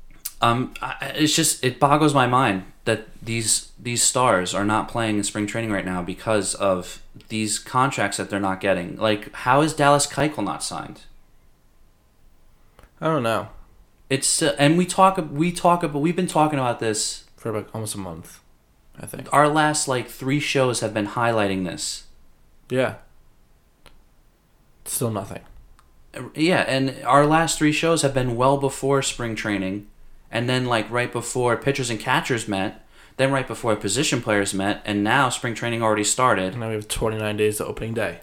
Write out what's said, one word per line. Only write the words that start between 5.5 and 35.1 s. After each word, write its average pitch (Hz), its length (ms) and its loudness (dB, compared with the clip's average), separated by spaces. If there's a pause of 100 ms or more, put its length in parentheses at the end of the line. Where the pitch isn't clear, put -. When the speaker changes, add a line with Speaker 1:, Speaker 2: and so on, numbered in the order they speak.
Speaker 1:
right 90 120 -2
now 90 160 -4
because 92 540 -2
of 92 460 -2 (260)
these 110 320 -4
contracts 127 560 0
that 98 140 -6
they're 101 100 -2
not 95 220 -2
getting. 90 340 0
Like, 107 400 -2
how 131 260 4
is 151 120 0
Dallas 143 340 4
Keuchel 147 380 -2
not 76 180 -6
signed? - 380 -10 (2000)
Speaker 2:
I 160 60 -2
don't 156 160 2
know. 107 260 0 (600)
Speaker 1:
It's, - 320 0
uh, 143 160 2
and 143 180 6
we 175 120 4
talk, 190 320 4 (100)
we 156 220 0
talk 175 320 2
about, 143 180 -4
we've 165 140 2
been 185 100 0
talking 151 320 2
about 123 220 0
this - 460 -4 (120)
Speaker 2:
For - 120 -8
about 107 260 -6
almost 110 180 -6
a 104 60 -8
month, 87 400 -12 (600)
I - 60 -12
think. - 260 -12
Speaker 1:
Our 147 160 6
last, 151 400 2
like, 123 220 -2
three 135 300 -2
shows 131 400 0
have 107 160 -4
been 104 140 -2
highlighting 104 540 0
this. - 420 -8 (640)
Speaker 2:
Yeah. 123 260 0 (1900)
Still 117 260 -4
nothing. 98 300 -8 (720)
Speaker 1:
Uh, 127 100 -14 (100)
yeah, 156 280 2
and 135 340 0 (100)
our 139 200 8
last 156 320 4
three 151 140 4
shows 165 300 2
have 131 120 2
been 123 220 0
well 135 220 4
before 135 460 0
spring 113 320 -4
training, 101 520 -4 (440)
and 120 180 -2
then, 127 160 0
like, 113 240 0
right 120 220 -2
before 120 440 0
pitchers 135 340 -2
and 110 100 -4
catchers 131 480 0
met, 98 380 -4 (320)
then 135 140 2
right 131 160 -2
before 113 280 -2
position 110 460 -2
players 101 320 0
met, 98 320 -2
and 101 180 0
now 123 260 4